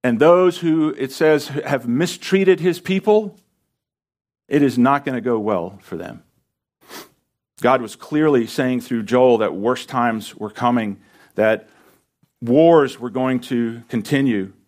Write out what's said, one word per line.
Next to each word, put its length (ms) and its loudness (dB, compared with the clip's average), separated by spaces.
And 160 0
those 380 4
who, 400 0
it 160 -8
says, 340 2
have 400 -4
mistreated 720 0
his 220 -2
people, 580 0
it 120 2
is 160 0
not 280 2
gonna 160 -6
go 180 -2
well 420 -4
for 140 -14
them. 280 -14
God 200 2
was 140 -12
clearly 520 0
saying 340 -4
through 220 -6
Joel 340 4
that 180 -2
worse 300 -4
times 500 -4
were 140 -10
coming, 500 -4
that 340 0
wars 580 4
were 100 -10
going 320 -4
to 460 -6
continue. 640 -2